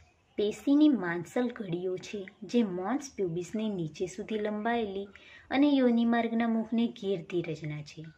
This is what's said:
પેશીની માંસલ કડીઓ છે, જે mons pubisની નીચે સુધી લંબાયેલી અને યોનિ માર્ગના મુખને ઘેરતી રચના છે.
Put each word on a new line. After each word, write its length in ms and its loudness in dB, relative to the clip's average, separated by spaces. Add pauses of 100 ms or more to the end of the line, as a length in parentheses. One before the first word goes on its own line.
(360)
પેશીની 540 4
માંસલ 580 0
કડીઓ 500 -4
છે, 300 -10 (160)
જે 160 2
mons 600 -2
pubisની 480 -2
નીચે 360 -4
સુધી 340 -6
લંબાયેલી 680 -4 (440)
અને 180 4
યોનિ 360 4
માર્ગના 420 2
મુખને 400 0
ઘેરતી 540 -2
રચના 400 -6
છે. 240 -16 (120)